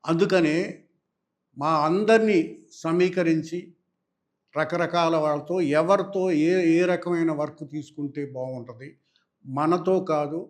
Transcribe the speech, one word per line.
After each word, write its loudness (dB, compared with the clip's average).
అందుకనే 2
మా -2
అందరినీ 4
సమీకరించి 0
రకరకాల 0
వాళ్ళతో, -2
ఎవరితో 2
ఏ, 4
ఏ 4
రకమైన 0
వర్క్ -6
తీసుకుంటే -10
బాగుంటుంది, -12
మనతో 0
కాదు -4